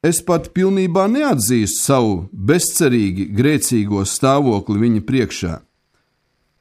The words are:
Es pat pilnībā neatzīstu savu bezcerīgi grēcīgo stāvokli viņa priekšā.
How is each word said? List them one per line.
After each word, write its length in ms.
Es 200
pat 320
pilnībā 560
neatzīstu 720
savu 300
bezcerīgi 920
grēcīgo 720
stāvokli 720
viņa 240
priekšā. 540